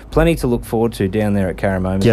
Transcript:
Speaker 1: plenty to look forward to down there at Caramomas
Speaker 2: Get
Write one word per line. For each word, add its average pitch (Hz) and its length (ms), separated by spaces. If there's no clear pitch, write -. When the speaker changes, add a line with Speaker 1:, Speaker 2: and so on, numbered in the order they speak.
Speaker 1:
plenty 165 260
to 143 100
look 120 200
forward 113 280
to 98 140
down 104 260
there 95 140
at 80 80
Caramomas 95 460
Speaker 2:
Get 117 100